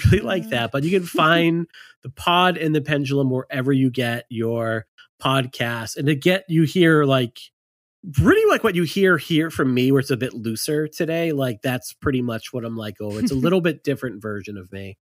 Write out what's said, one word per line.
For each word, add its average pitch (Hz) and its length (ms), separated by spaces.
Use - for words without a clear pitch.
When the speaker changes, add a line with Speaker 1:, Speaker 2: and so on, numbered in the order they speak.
Speaker 1:
really 190 160
like 120 240
Speaker 2:
Mm. - 60
Speaker 1:
that. 117 220
But 139 120
you 165 140
can 180 80
find 170 600
The 131 80
Pod 180 460
and 156 180
the 151 60
Pendulum 139 500
wherever 127 420
you 131 180
get 120 400
your 113 560
podcast. 127 760
And 151 100
to 156 80
get 180 340
you 165 140
here, 160 420
like, 131 340
pretty 381 340
like 311 160
what 208 100
you 175 80
hear 185 340
here 160 320
from 139 240
me, 127 200
where 139 80
it's 131 100
a 135 60
bit 117 180
looser 120 540
today, 165 420
like, 135 320
that's 127 300
pretty 131 280
much 117 320
what 123 120
I'm 113 120
like. 107 240
Oh, 104 180
it's 214 120
a 139 40
Speaker 2:
<laughs> - 20
Speaker 1:
little 170 240
bit 165 240
different 127 360
version 104 380
of 95 140
me 98 280